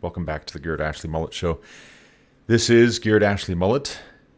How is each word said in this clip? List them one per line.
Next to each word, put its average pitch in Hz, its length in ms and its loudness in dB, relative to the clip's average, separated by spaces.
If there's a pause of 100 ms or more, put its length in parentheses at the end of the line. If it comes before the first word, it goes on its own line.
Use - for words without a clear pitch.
Welcome 85 240 -8
back 78 220 -8
to - 60 -16
the 76 60 -14
Garrett 76 220 -6
Ashley 78 300 -6
Mullet 80 240 -6
Show. 82 240 -4 (880)
This 117 240 2
is 117 260 6
Garrett 107 240 4
Ashley 101 320 0
Mullet. 98 460 -2 (380)